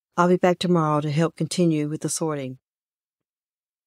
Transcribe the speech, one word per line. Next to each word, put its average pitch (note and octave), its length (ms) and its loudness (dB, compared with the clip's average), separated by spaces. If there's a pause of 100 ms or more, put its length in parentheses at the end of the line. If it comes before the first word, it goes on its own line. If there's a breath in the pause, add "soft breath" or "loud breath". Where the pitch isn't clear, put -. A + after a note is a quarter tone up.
(180)
I'll F3 100 4
be F3+ 80 4
back F3+ 240 2
tomorrow D#3+ 400 2
to D3+ 100 -2
help D#3+ 280 -2
continue D#3+ 500 0
with D3+ 140 -8
the D#3 80 -4
sorting." C#3+ 500 -6 (1300)